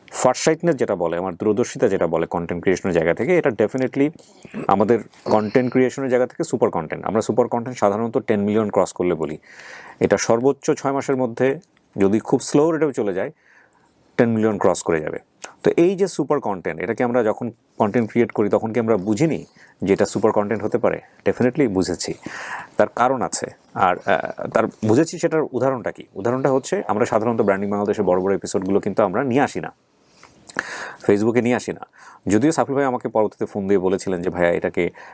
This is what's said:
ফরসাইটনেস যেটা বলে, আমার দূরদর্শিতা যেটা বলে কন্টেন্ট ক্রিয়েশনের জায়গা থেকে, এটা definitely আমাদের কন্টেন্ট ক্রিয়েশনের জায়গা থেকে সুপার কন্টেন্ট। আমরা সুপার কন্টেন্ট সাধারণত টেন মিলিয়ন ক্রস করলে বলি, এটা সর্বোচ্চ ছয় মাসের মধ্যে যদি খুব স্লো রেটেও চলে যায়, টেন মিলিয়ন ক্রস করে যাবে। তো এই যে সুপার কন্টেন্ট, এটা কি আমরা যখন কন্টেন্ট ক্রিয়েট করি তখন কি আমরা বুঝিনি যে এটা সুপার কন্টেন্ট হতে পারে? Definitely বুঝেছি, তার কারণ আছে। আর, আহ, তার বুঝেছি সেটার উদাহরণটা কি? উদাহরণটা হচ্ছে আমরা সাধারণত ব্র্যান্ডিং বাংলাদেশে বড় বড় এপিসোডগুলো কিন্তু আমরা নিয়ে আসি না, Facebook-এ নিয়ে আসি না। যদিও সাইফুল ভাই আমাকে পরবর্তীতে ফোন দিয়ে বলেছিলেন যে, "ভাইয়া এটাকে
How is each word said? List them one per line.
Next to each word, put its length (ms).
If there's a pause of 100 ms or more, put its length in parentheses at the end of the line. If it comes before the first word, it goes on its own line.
(120)
ফরসাইটনেস 640
যেটা 200
বলে, 220
আমার 180
দূরদর্শিতা 520
যেটা 200
বলে 180
কন্টেন্ট 380
ক্রিয়েশনের 300
জায়গা 200
থেকে, 240
এটা 120
definitely 640 (560)
আমাদের 320 (240)
কন্টেন্ট 480
ক্রিয়েশনের 380
জায়গা 180
থেকে 160
সুপার 260
কন্টেন্ট। 360
আমরা 160
সুপার 260
কন্টেন্ট 300
সাধারণত 400
টেন 220
মিলিয়ন 300
ক্রস 240
করলে 220
বলি, 220 (640)
এটা 180
সর্বোচ্চ 540
ছয় 200
মাসের 240
মধ্যে 440 (380)
যদি 220
খুব 200
স্লো 320
রেটেও 200
চলে 220
যায়, 180 (840)
টেন 120
মিলিয়ন 280
ক্রস 240
করে 200
যাবে। 180 (440)
তো 140
এই 180
যে 120
সুপার 320
কন্টেন্ট, 420
এটা 120
কি 100
আমরা 200
যখন 280 (260)
কন্টেন্ট 320
ক্রিয়েট 220
করি 180
তখন 240
কি 60
আমরা 180
বুঝিনি 480 (360)
যে 120
এটা 120
সুপার 260
কন্টেন্ট 320
হতে 140
পারে? 240 (240)
Definitely 440
বুঝেছি, 440 (640)
তার 180
কারণ 260
আছে। 280 (240)
আর, 240
আহ, 500
তার 200
বুঝেছি 520
সেটার 220 (100)
উদাহরণটা 400
কি? 120 (100)
উদাহরণটা 380
হচ্ছে 360
আমরা 180
সাধারণত 360
ব্র্যান্ডিং 280
বাংলাদেশে 320
বড় 200
বড় 140
এপিসোডগুলো 440
কিন্তু 240
আমরা 200
নিয়ে 180
আসি 180
না, 140 (1300)
Facebook-এ 340
নিয়ে 140
আসি 180
না। 140 (400)
যদিও 240
সাইফুল 240
ভাই 100
আমাকে 240
পরবর্তীতে 360
ফোন 220
দিয়ে 120
বলেছিলেন 420
যে, 80
"ভাইয়া 220
এটাকে 400 (220)